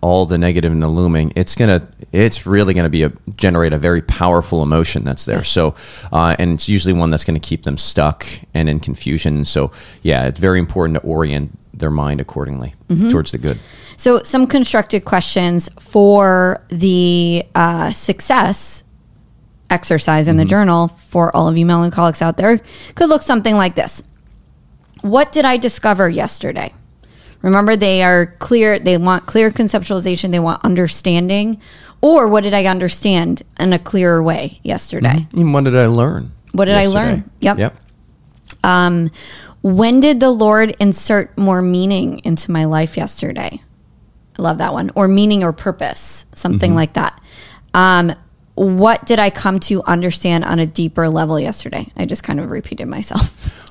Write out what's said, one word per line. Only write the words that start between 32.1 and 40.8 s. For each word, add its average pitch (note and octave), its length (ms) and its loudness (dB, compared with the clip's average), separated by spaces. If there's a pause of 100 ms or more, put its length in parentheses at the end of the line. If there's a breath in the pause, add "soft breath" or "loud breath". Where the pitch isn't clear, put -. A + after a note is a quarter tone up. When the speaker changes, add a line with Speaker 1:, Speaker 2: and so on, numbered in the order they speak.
Speaker 2:
what G#3 160 2
did G3+ 100 -2
I G3 120 2
understand F3+ 800 0 (160)
in F#3 140 2
a D#3+ 60 2
clearer F3 440 0
way D#3+ 400 -4
yesterday? C#3+ 680 -2
Speaker 1:
Mm-hmm. - 100 -4
And D#3+ 140 2
what C#3+ 120 2
did B2+ 100 2
I B2 120 6
learn A#2+ 440 0 (200)
Speaker 2:
What F#3+ 140 0
did G3+ 100 2
I G3+ 80 4
Speaker 1:
yesterday? G3+ 220 0
Speaker 2:
learn? G#3 260 -4 (100)
Yep. G3+ 180 0
Speaker 1:
Yep. A2 160 -2 (880)
Speaker 2:
Um, F3 480 2 (500 loud breath)
when A3+ 380 2
did C#4 200 4
the C4 120 4
Lord G#3+ 480 2
insert G3+ 580 0